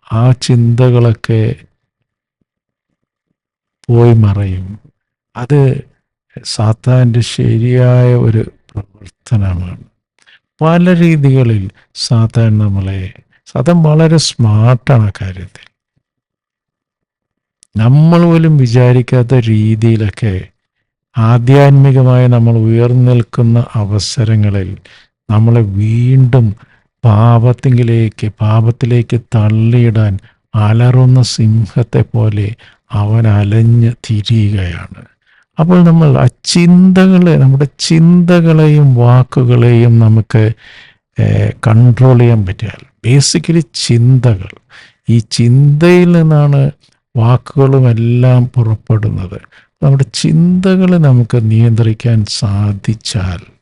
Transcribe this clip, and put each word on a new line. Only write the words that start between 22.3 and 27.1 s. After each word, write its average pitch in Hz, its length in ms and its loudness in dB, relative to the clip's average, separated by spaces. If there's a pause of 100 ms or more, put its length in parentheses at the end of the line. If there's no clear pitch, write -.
ഉയർന്നു 120 560 0
നിൽക്കുന്ന 120 640 -2
അവസരങ്ങളിൽ 104 960 -4 (580)
നമ്മളെ 113 320 0
വീണ്ടും 117 840 0 (580)
പാപത്തിങ്കിലേക്ക്, 117 1200 0 (140)